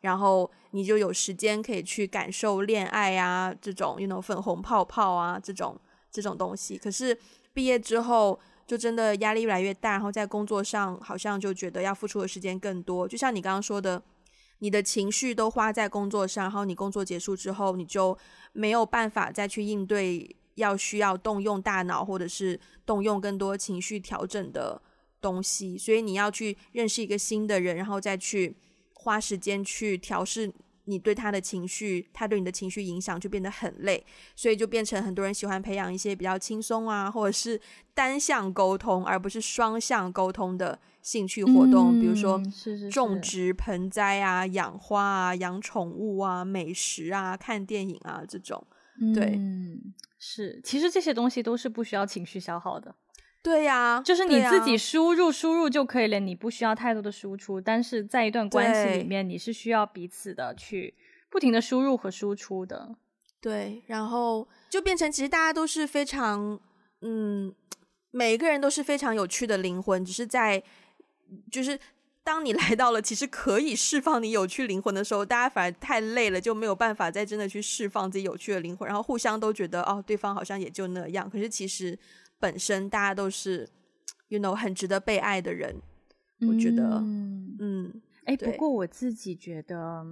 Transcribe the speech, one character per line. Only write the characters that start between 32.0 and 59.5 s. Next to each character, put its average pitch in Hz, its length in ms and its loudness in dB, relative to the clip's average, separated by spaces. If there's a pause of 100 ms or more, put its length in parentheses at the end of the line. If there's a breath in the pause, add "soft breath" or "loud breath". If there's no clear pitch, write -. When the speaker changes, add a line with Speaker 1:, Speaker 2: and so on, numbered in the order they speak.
Speaker 1:
他 226 120 -6
对 208 140 0
你 185 60 -2
的 185 60 -4
情 185 200 -6
绪 208 100 -6
影 180 200 -6
响， 180 180 -6
就 196 100 -8
变 202 140 -4
得 196 80 -4
很 - 280 -8
累。 190 260 0 (300 loud breath)
所 - 140 0
以 220 60 6
就 214 100 0
变 220 200 -2
成 202 180 -2
很 196 100 -4
多 196 120 0
人 196 80 -2
喜 208 120 -6
欢 190 160 -2
培 196 140 -6
养 185 180 -4
一 190 40 -6
些 196 180 -2
比 185 80 -8
较 185 160 0
轻 220 220 -6
松 214 260 -2
啊， 202 240 -2
或 214 160 2
者 196 40 4
是 226 280 -2 (340 loud breath)
单 269 240 2
向 254 360 2
沟 190 240 4
通， 185 280 2
而 185 140 2
不 190 80 -4
是 220 140 -6
双 226 400 0
向 190 320 0
沟 185 180 2
通 185 260 -4
的 175 220 -4 (220 soft breath)
兴 202 260 -2
趣 202 160 -4
活 262 240 10
动， 247 320 8
Speaker 2:
嗯， - 0 -
Speaker 1:
比 226 80 4
如 220 80 4
说 196 300 2
Speaker 2:
是， 208 320 -8
是， - 0 -
是。 202 120 -10
Speaker 1:
种 208 300 0
植 185 340 -2
盆 185 360 -4
栽 196 320 2
啊、 185 240 2
养 185 320 -4
花 202 260 0
啊、 185 320 2
养 180 240 -4
宠 180 300 -4
物 190 300 -4
啊、 185 260 -2
美 180 280 -4
食 165 380 -4
啊、 190 240 -2
看 202 300 -6
电 196 240 -4
影 - 140 -8
啊 - 240 -10
这 196 100 -12
种。 - 280 -10 (480 soft breath)
对。 208 220 4
Speaker 2:
嗯， 190 580 -6 (260)
是， - 440 -10
其 277 160 0
实 349 100 4
这 359 120 4
些 320 100 0
东 240 160 2
西 247 140 0
都 233 160 0
是 254 100 -4
不 226 160 -4
需 214 120 -4
要 196 100 2
情 190 180 -8
绪 190 160 -10
消 175 200 -6
耗 175 200 -6
的。 - 160 -18 (480 soft breath)
Speaker 1:
对 311 220 6
呀， 247 380 6
Speaker 2:
就 359 120 6
是 370 100 4
你 269 240 8
自 381 120 8
己 240 140 4
输 320 380 4
入， 349 120 6
Speaker 1:
对 - 20 -
呀。 311 40 6
Speaker 2:
输 320 220 2
入 330 160 4
就 277 160 4
可 254 160 0
以 220 60 4
了， 214 120 2
你 190 140 -2
不 220 160 -6
需 233 140 -4
要 220 100 4
太 226 200 0
多 214 80 -2
的 202 100 -6
输 196 260 -10
出， 190 240 -6
但 226 220 2
是 233 200 -2
在 233 220 2
一 214 60 0
段 220 180 0
关 - 240 6
系 196 240 4
里 180 60 0
面， 190 200 -2
Speaker 1:
对。 180 100 -4
Speaker 2:
你 175 40 -6
是 226 160 -6